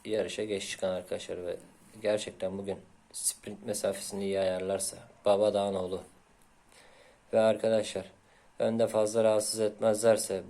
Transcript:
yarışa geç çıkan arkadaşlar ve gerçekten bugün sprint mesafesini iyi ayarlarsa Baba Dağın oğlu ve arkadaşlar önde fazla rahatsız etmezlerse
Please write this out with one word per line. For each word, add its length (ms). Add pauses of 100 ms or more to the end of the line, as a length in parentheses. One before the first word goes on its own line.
yarışa 380
geç 260
çıkan 200
arkadaşlar 560
ve 120 (440)
gerçekten 560
bugün 200 (340)
sprint 540
mesafesini 580
iyi 160
ayarlarsa 580 (280)
Baba 280
Dağın 220
oğlu 260 (1300)
ve 60
arkadaşlar 680 (540)
önde 280
fazla 360
rahatsız 360
etmezlerse 920